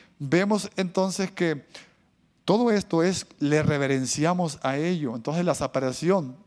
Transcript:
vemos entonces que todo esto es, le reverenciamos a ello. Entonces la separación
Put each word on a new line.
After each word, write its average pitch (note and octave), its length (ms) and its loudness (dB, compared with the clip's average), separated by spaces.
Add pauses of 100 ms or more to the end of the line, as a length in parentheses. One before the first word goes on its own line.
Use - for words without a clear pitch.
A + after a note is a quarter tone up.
(180)
vemos F#3 580 0
entonces F#3+ 540 -2
que D#3 360 -2 (800)
todo A#3 240 4
esto F#3 320 2
es, F3+ 240 0 (120)
le D3 240 2
reverenciamos C#3+ 1000 0
a C3+ 160 -2
ello. D#3 360 -2
Entonces D3 300 -4
la D#3+ 100 2
separación C3+ 840 -2 (100)